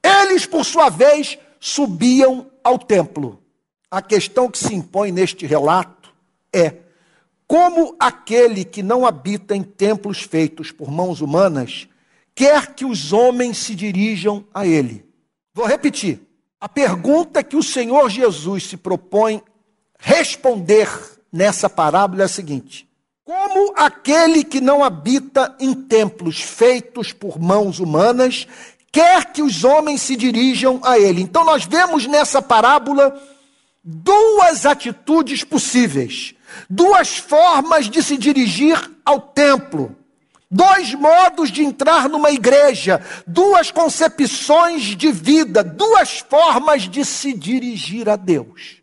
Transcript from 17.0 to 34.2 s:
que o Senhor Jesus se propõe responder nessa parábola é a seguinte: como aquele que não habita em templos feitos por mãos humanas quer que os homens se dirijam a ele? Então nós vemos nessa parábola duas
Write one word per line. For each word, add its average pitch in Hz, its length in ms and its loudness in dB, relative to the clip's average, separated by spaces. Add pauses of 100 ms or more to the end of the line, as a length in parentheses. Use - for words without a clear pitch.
que 277 140 -8
o 262 60 0
Senhor 254 460 0
Jesus 190 560 -4
se 185 120 -16
propõe 208 680 -4 (560)
responder 220 920 0 (440)
nessa 190 380 -2
parábola 185 520 0
é - 20 2
a 185 40 -2
seguinte: 147 600 -12 (360)
como 392 520 -2
aquele 311 680 2
que 269 160 -6
não 277 240 2
habita 262 760 -2
em 262 160 -2
templos 202 680 -2
feitos - 720 -2
por 196 260 -12
mãos 180 420 -2
humanas 233 680 0 (440)
quer 349 420 2
que 302 100 -6
os 190 200 -2
homens 294 380 2
se 262 160 -6
dirijam 247 680 0
a 247 160 2
ele? 185 220 2
Então 311 240 0
nós 302 200 2
vemos 311 420 -2
nessa 285 340 0
parábola 277 800 2 (640)
duas 359 840 2